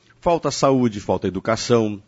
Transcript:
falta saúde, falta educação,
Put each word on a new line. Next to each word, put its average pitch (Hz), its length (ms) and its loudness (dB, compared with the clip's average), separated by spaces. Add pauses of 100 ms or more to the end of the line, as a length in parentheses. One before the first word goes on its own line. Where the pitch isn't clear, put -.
(200)
falta 160 320 0
saúde, 123 480 2
falta 95 280 -2
educação, 107 800 -2